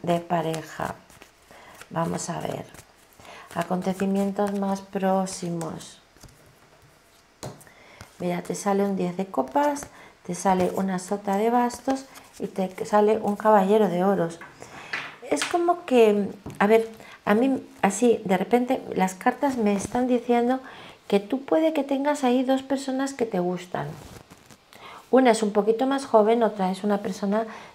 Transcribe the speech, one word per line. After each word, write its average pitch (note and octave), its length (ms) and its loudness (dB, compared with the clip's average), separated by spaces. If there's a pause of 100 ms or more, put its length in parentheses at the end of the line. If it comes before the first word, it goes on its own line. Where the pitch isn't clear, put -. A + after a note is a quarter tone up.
de F3 160 0
pareja. D#3+ 760 -6 (920)
Vamos E3+ 400 -6
a D#3+ 100 -6
ver. - 260 -8 (880)
Acontecimientos G3 1040 -2
más G3 220 -4
próximos. F3+ 1200 -4 (2250)
Mira, F3+ 240 -4
te F3 140 -8
sale G3 260 0
un G3 140 0
diez F3 200 -2
de F#3+ 100 -4
copas, C#4+ 600 -2 (400)
te F3 80 -6
sale F3+ 400 0
una F#3+ 240 -2
sota G3+ 380 -4
de A3 140 2
bastos B3 560 0 (340)
y F#3+ 80 -6
te F#3+ 360 -6
sale G#3+ 340 4
un G#3 180 -2
caballero G#3 520 6
de F3 140 0
oros. F3 380 0 (880)
Es D4 140 0
como F4 400 0
que, G#3+ 440 6 (300)
a G3+ 80 4
ver, A3 220 6 (360)
a G#3 100 4
mí C4 280 2 (180)
así, G#3+ 440 2
de F#3 120 2
repente, B3 460 0 (120)
las F#3 200 0
cartas C4 420 -2
me G#3 180 2
están B3 340 -2
diciendo A#3+ 500 2 (480)
que G3+ 140 2
tú C4 240 -6
puede D#4+ 280 2
que C#4+ 120 0
tengas C#4+ 400 -2
ahí B3+ 180 4
dos C4 200 0
personas C4+ 520 -4
que A#3 120 -2
te F#3 120 -4
gustan. F3 480 -4 (1300)
Una B3+ 180 6
es A3 140 2
un G3+ 80 -2
poquito A3 340 2
más C#4 200 -2
joven, A3+ 360 4
otra G3+ 300 0
es F#3 100 -8
una G3+ 200 0
persona G#3 440 -4 (280)